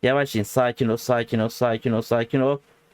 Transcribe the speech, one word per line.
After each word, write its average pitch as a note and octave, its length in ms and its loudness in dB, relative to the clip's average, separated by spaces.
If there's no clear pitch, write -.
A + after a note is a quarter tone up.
Yavaş C3+ 320 0
in. G#2+ 80 0
Sakin B2 440 0
ol, A2+ 100 0
sakin A#2 420 -2
ol, A2 100 0
sakin A#2 420 -2
ol, A2 100 0
sakin A#2 380 0
ol. C#3 180 2